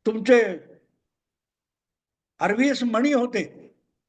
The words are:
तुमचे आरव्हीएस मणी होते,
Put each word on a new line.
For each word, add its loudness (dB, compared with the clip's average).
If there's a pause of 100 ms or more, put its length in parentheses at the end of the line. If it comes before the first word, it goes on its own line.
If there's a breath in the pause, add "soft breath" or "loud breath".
तुमचे 4 (2000)
आरव्हीएस 0
मणी 0
होते, -2 (680)